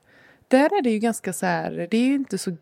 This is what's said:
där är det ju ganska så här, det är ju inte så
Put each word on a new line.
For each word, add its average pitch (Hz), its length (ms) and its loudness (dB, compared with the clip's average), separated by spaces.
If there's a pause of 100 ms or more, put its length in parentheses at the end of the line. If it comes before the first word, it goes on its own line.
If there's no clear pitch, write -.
(480)
där 302 300 4
är 392 40 0
det 247 80 2
ju 214 100 2
ganska 214 340 -4
så - 120 -4
här, 170 460 -2
det 226 60 2
är 240 80 2
ju 269 100 2
inte 269 220 -4
så 185 240 -6